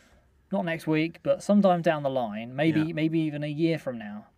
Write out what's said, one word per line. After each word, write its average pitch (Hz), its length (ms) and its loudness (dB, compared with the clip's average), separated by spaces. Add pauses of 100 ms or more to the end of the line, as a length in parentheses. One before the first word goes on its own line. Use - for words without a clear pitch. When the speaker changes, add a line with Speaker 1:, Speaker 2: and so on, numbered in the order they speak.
(520)
Speaker 1:
not 196 140 -2
next 165 200 -6
week, 156 360 0
but 185 200 0
sometime 190 380 4
down 160 220 0
the 139 80 0
line, 120 440 -4
maybe, 156 260 2
Speaker 2:
Yeah. 160 120 -2
Speaker 1:
maybe 160 280 0
even 147 220 -4
a 147 60 -6
year 156 300 0
from 123 200 -8
now. 107 280 -12 (100)